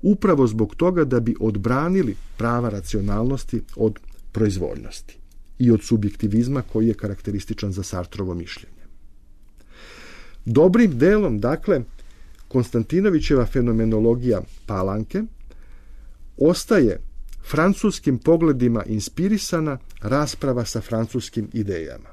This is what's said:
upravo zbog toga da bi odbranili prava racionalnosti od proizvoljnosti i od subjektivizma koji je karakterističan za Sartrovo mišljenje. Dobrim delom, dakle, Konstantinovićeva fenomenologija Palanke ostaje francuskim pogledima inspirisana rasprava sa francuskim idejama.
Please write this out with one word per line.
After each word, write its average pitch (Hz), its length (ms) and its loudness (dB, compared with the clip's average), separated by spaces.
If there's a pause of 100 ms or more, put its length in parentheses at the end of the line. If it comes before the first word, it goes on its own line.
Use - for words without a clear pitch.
upravo 190 440 4
zbog 107 280 0
toga 175 300 2
da 127 160 2
bi 110 200 0
odbranili 120 760 0 (200)
prava 120 320 0
racionalnosti 107 920 -2 (140)
od 110 220 0 (340)
proizvoljnosti - 880 -4 (400)
i 123 120 6
od 110 120 6
subjektivizma 113 800 0
koji 110 260 0
je 110 60 2
karakterističan 101 800 -6
za 92 100 -6
Sartrovo 92 520 -6
mišljenje. - 480 -12 (1600)
Dobrim 170 540 4
delom, 180 400 4
dakle, 143 420 0 (680)
Konstantinovićeva 143 960 2
fenomenologija 113 960 2 (260)
Palanke 104 560 -2 (1120)
ostaje 151 640 4 (500)
francuskim 160 680 2
pogledima 131 680 4
inspirisana 156 920 -2 (220)
rasprava 131 640 -2
sa - 160 -4
francuskim 113 720 -4
idejama. 85 600 -6